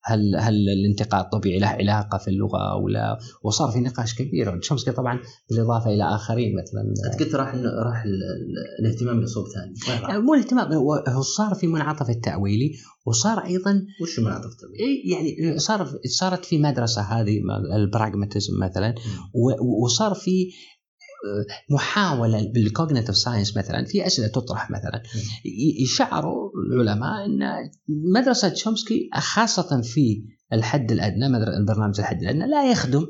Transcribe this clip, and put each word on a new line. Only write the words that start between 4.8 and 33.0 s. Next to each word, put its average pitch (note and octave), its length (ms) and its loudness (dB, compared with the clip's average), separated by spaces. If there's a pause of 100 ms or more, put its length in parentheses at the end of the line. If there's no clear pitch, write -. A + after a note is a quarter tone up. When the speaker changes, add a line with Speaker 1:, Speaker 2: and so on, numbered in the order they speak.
Speaker 1:
طبعا B2 280 -2 (300)
بالإضافة A#2 400 2
إلى G#2 140 2 (100)
آخرين A2+ 420 -2
مثلا. G#2 560 -4
Speaker 2:
أنت - 100 -2
قلت - 120 0
راح C3+ 200 -2
إنه، B2 140 -2 (180)
راح A#2 160 -2
ال-، A2 80 -2
ال-، - 760 -6
الاهتمام A#2+ 340 0
لصوب G2+ 240 -4 (100)
ثاني. G2+ 420 -6
وين A#2+ 100 -4
راح؟ - 80 -2
Speaker 1:
مو A#3+ 200 4
الاهتمام، B3 380 4
هو، D3+ 220 4 (140)
هو C3 140 2
صار G#3 320 0
في F3+ 120 -2
منعطف D3+ 440 0
التأويلي، A2+ 640 0 (340)
وصار G3+ 320 2
أيضا F#3 440 2 (200)
Speaker 2:
وش E3 160 -4
منعطف G2 340 0
التأويلي؟ - 320 -18
Speaker 1:
إيه، B3+ 280 0
يعني، D#3 460 0
صار، D#3 400 -2 (200)
صارت F3+ 260 0
في D#3+ 140 0
مدرسة B2 440 2
هذه، G#2+ 380 0
ما-، G#2 360 -2
البراغماتيزم G2+ 840 0
مثلا، F#2+ 280 0
Speaker 2:
مم. A#2 60 0 (400)
Speaker 1:
و-، B2 160 4
و-، A#2+ 340 0
وصار G3+ 300 2
في، F#3 340 0 (800)
آه، G#2 480 -2
محاولة A#2 800 2
بالكوجنيتيف A#2 640 2
science G#2+ 400 0
مثلا، A#2 280 -2
في F#3+ 220 0
أسئلة B2 220 2
تطرح - 420 -4
مثلا. - 320 -6 (120)
Speaker 2:
مم. A2 60 -2 (240)
Speaker 1:
ي-، C3+ 380 0
يشعروا - 680 0 (220)
العلماء A2+ 540 0
أن C2+ 440 -2 (440)
مدرسة B3 340 4
تشومسكي، - 680 -2
خاصة E3+ 680 2
في A2+ 420 2 (280)
الحد A#2 400 2
الأدنى، G#2 360 0
مدر-، A2+ 200 2 (120)
البرنامج G#2 400 2
الحد F2 220 -2
الأدنى، C3+ 240 0
لا C#4 240 2
يخدم D3 400 2